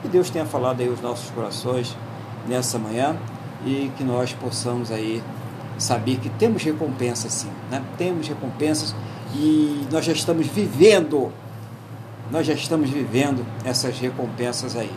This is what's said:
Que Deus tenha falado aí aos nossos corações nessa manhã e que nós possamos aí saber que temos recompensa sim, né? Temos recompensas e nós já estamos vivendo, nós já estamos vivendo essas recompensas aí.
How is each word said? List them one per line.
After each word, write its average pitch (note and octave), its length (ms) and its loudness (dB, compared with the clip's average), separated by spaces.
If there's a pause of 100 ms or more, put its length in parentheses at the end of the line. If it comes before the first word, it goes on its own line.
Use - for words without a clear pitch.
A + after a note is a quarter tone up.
Que - 40 -4
Deus F3+ 220 4
tenha D#3+ 160 -2
falado B2+ 360 0
aí B2 60 2
aos A#2+ 140 -2
nossos A#2+ 300 -6
corações A#2 680 -2 (500)
nessa B2 300 0
manhã A#2+ 380 0 (500)
e C3+ 320 0
que C#3+ 60 -4
nós B2 300 0
possamos A#2+ 580 -4
aí A2 320 -2 (560)
saber B2 380 2
que - 120 -4
temos G#3+ 340 2
recompensa B2+ 640 -2
sim, - 220 -4 (220)
né? C3+ 100 -2 (160)
Temos F3 300 0
recompensas D3 680 -2 (380)
e D3 580 4
nós D#3 140 2
já E3 80 4
estamos D#3+ 320 2
vivendo, D#3 880 6 (1000)
nós D3+ 140 2
já D#3 80 2
estamos D3+ 340 2
vivendo C3 560 2 (220)
essas B2+ 320 0
recompensas A#2+ 760 -2
aí. G#2+ 220 -4